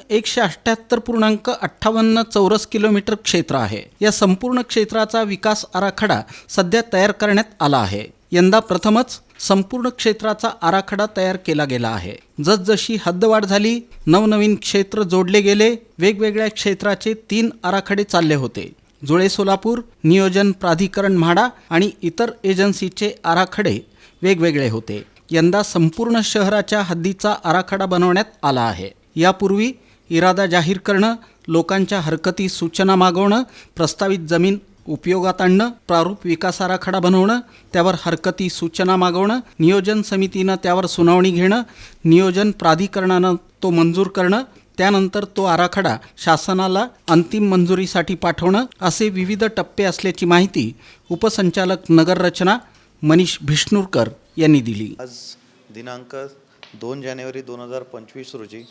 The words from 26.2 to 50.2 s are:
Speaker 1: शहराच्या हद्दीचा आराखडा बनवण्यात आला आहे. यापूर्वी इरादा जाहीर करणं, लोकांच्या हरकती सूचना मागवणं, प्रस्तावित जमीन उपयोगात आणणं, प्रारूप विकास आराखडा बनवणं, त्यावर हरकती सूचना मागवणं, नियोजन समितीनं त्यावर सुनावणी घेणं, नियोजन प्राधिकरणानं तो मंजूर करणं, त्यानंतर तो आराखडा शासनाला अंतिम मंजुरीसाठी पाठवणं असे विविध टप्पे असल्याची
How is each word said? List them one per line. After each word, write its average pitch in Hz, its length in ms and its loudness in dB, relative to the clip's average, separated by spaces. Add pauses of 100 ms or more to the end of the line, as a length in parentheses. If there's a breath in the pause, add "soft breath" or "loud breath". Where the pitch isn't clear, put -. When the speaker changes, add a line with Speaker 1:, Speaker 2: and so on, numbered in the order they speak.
Speaker 1:
शहराच्या 208 560 0
हद्दीचा 185 540 -2 (100)
आराखडा 185 420 -2
बनवण्यात 180 380 2 (180)
आला 135 200 0
आहे. 95 280 -6 (260)
यापूर्वी 196 560 0 (380 soft breath)
इरादा 185 360 2
जाहीर 175 320 0
करणं, 208 360 0 (340 soft breath)
लोकांच्या 185 520 0
हरकती 170 480 -4
सूचना 190 460 0
मागवणं, 190 480 2 (340 loud breath)
प्रस्तावित 190 420 -2
जमीन 170 400 0 (300)
उपयोगात 180 520 -2
आणणं, 190 300 4
प्रारूप 180 540 -2
विकास 175 380 -2
आराखडा 185 360 -2
बनवणं, 190 420 2 (320 soft breath)
त्यावर 180 260 2
हरकती 175 520 -4
सूचना 185 460 -2
मागवणं, 185 440 0 (180 soft breath)
नियोजन 196 440 2
समितीनं 190 600 -2
त्यावर 185 240 0
सुनावणी 180 440 4
घेणं, 185 320 2 (420 loud breath)
नियोजन 185 460 4
प्राधिकरणानं 185 840 0 (280)
तो 190 80 0
मंजूर 170 360 2
करणं, 190 360 0 (360 soft breath)
त्यानंतर 196 460 0
तो 190 200 -4
आराखडा 175 520 0 (280 loud breath)
शासनाला 185 640 0 (200)
अंतिम 175 420 2
मंजुरीसाठी 185 640 0
पाठवणं 185 520 0 (140)
असे 185 280 0
विविध 190 360 -2
टप्पे 214 400 -4
असल्याची 185 420 -2